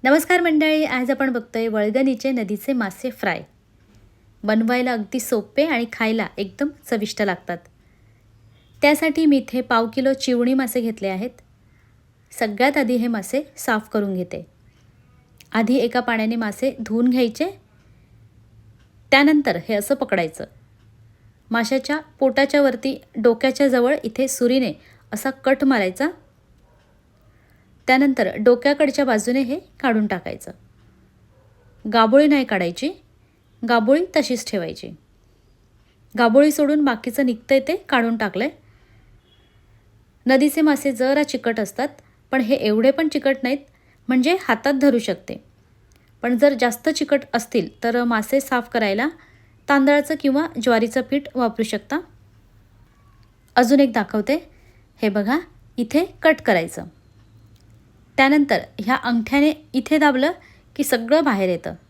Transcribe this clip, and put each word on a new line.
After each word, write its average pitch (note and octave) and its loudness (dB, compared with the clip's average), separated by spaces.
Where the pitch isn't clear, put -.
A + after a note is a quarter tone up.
नमस्कार D#4+ 2
मंडळी, D#4 2
आज B3+ -4
आपण C4+ 0
बघतोय A3+ -6
वळगणीचे A3+ 0
नदीचे G#3+ -4
मासे A3+ -6
फ्राय. - -6
बनवायला A3+ 0
अगदी A3+ -6
सोपे A#3+ -2
आणि B3 -2
खायला A3 -2
एकदम G3 -6
चविष्ट G#3+ -4
लागतात. F3 -4
त्यासाठी D4+ 2
मी C#4+ 4
इथे A#3+ -4
पाव A#3 0
किलो C4+ 0
चिवणी B3 0
मासे B3+ -2
घेतले A3 -6
आहेत. F#3+ -8
सगळ्यात B3 0
आधी B3 0
हे A#3 0
मासे A#3 -4
साफ A3 -4
करून G3+ -2
घेते. F3+ -8
आधी A3+ 0
एका A#3+ 0
पाण्याने A3+ -2
मासे A3+ -4
धुवून A#3 0
घ्यायचे, B3 0
त्यानंतर C#4 4
हे A3 -2
असं G#3 -2
पकडायचं. F3 -4
माशाच्या C4 -2
पोटाच्या C#4 2
वरती C4+ 0
डोक्याच्या B3 2
जवळ B3 2
इथे B3+ -4
सुरीने B3 0
असा A3 -4
कट C4+ 0
मारायचा. B3 0
त्यानंतर C4 2
डोक्याकडच्या C#4 2
बाजूने B3 0
हे C4 -4
काढून A3 0
टाकायचं. - -8
गाबोळी A3+ 6
नाही C#4 4
काढायची, F3+ -4
गाबोळी A#3+ 2
तशीच C4 -2
ठेवायची. E3+ -8
गाबोळी B3 6
सोडून D4+ 2
बाकीचं B3 -2
निघतंय B3 0
ते C#4+ -4
काढून A#3 0
टाकलंय. G#3+ -4
नदीचे C#4 2
मासे C#4+ 2
जरा C4 0
चिकट A#3 -4
असतात, A3+ -4
पण C4 0
हे A#3+ 2
एवढे A3 2
पण D#4 0
चिकट C4+ 0
नाहीत, C4 -2
म्हणजे B3+ 2
हातात B3+ -2
धरू C4+ 4
शकते. - -6
पण A#3+ 0
जर C#4+ 4
जास्त A#3+ -2
चिकट C#4+ -2
असतील A3 -2
तर A#3 0
मासे A#3 0
साफ B3 -4
करायला A3 -2
तांदळाचं C#4+ 4
किंवा C#4+ 0
ज्वारीचं A#3 0
पीठ C#4 -4
वापरू A3+ -2
शकता. A3 -6
अजून B3+ 6
एक C4 4
दाखवते. A3+ -2
हे G#3+ 0
बघा, G#3 -2
इथे C#4 0
कट D#4 2
करायचं. E3+ -2
त्यानंतर C#4 2
ह्या G#3+ -2
अंगठ्याने B3+ 0
इथे C#4+ 0
दाबलं C#4+ 2
की C#4+ -2
सगळं B3+ 0
बाहेर G3 0
येतं. E3+ -6